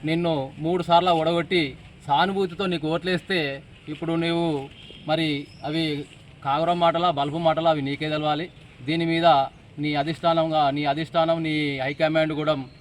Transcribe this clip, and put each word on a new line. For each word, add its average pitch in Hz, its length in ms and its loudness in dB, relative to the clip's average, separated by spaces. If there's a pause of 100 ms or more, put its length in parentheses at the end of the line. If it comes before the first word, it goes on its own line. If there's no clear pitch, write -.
నిన్ను 160 540 -2
మూడు 170 240 -2
సార్లు 170 280 4
ఓడగొట్టి 165 640 2 (300)
సానుభూతితో 185 600 0
నీకు 165 220 -2
ఓట్లేస్తే 165 720 -2 (260)
ఇప్పుడు 160 240 -6
నువ్వు 165 560 -2 (400)
మరి 151 380 -2 (180)
అవి 151 400 -4 (400)
కాగురం 165 360 0
మాటలా, 170 300 2
బల్బు 147 280 -2
మాటలా, 160 320 2
అవి 151 120 0
నీకే 143 260 -4
తెలవాలి. 151 400 -2 (380)
దీని 165 180 0
మీద 165 220 2 (520)
నీ 147 160 -2
అధిష్టానంగా, 160 760 2
నీ 147 140 -2
అధిష్టానం, 165 580 0
నీ 151 360 -2
హైకమాండ్ 156 540 0
కూడా 151 240 0 (240)